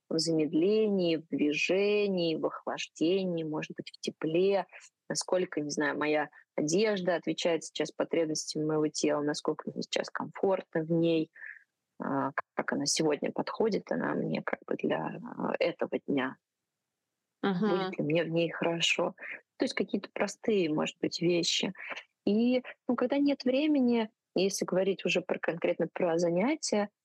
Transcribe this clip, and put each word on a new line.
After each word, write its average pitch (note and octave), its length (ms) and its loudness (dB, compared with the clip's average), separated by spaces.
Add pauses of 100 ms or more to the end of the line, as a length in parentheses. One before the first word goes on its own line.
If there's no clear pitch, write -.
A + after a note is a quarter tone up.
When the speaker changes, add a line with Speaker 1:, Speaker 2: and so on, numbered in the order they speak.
Speaker 1:
в - 100 0
замедлении, E3+ 1000 4
в D#3+ 120 -8
движении, F3+ 1080 2
в D3 100 -4
охлаждении, E3 1000 -2
может D#3 340 -6
быть, - 140 -12
в - 100 -20
тепле. F3+ 640 0 (440)
Насколько, F3+ 520 -2
не D3 100 -4
знаю, C#3+ 260 0
моя D3 320 0 (260)
одежда F3+ 600 0
отвечает D#3+ 480 0
сейчас - 280 -4
потребностям D#3 760 -2
моего D#3 220 2
тела, D3+ 320 0
насколько - 500 -2
мне - 120 -6
сейчас - 260 -4
комфортно F3+ 760 -2
в D#3+ 80 -2
ней, E3 400 2 (680)
а, C3+ 340 -2
к-, - 100 -4 (120)
как - 180 -4
она C#3+ 140 -2
сегодня - 440 0
подходит, - 600 -2
она - 240 -2
мне D3+ 280 -2
как - 240 -6
бы - 100 -2
для, D#3 420 -2 (180)
а, - 220 -2
этого - 480 -2
дня. C#3 300 -2 (1080)
Speaker 2:
Мгм. F#3+ 500 2
Speaker 1:
Будет - 40 -12
ли - 60 -2
мне D#3 200 2
в D#3+ 60 -4
ней E3 200 2
хорошо? E3+ 640 0 (420)
То C#4+ 80 0
есть B3 100 -2
какие-то - 380 -2
простые, G3 600 0
может D#3 280 -2
быть, - 200 -2
вещи. F3 520 2 (520)
И, A#3+ 380 2 (240)
ну, B3 80 0
когда B3+ 220 0
нет C#4+ 280 2
времени, B3+ 640 4 (260)
если F#3+ 300 0
говорить F#3 400 0
уже F3+ 160 2
про, - 180 -2
конкретно E3+ 540 0
про E3+ 260 2
занятия, G#3 720 2 (160)